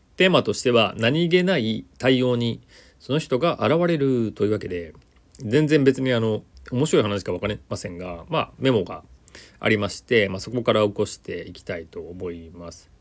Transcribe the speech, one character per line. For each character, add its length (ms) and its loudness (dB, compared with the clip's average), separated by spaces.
テ 120 4
ー 20 4
マ 120 6
と 120 -2
し 80 -6
て 80 2
は、 260 4
何 320 2
気 160 4
な 140 2
い 260 -2
対 240 2
応 140 2
に 260 -2
そ 140 -8
の 60 0
人 200 -2
が 200 0
現 180 2
れ 120 0
る 340 0
と 140 0
い 20 0
う 40 0
わ 60 0
け 80 -10
で、 280 -8
全 260 2
然 180 4
別 160 4
に 140 0
あ 60 2
の、 220 0
面 140 0
白 140 2
い 20 4
話 200 -2
か 100 -6
分 80 -6
か 80 -4
り 200 -6
ま 80 -6
せ 140 -10
ん 80 -12
が、 320 -12
ま 80 -2
あ、 200 -4
メ 120 2
モ 140 2
が 200 -12
あ 100 -2
り 80 4
ま 140 -2
し 100 -10
て、 300 2
ま 80 -6
あ、 20 -10
そ 100 -8
こ 120 -2
か 100 2
ら 120 2
起 100 0
こ 100 -2
し 140 -6
て 280 -12
い 60 -14
き 80 -18
た 160 -8
い 80 -10
と 160 -14
思 320 -10
い 160 -14
ま 240 -16
す。 180 -20